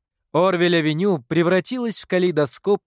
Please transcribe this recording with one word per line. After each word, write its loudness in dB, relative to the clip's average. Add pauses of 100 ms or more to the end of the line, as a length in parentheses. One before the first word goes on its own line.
(320)
Орвель-авеню 0
превратилась -2
в -16
калейдоскоп 0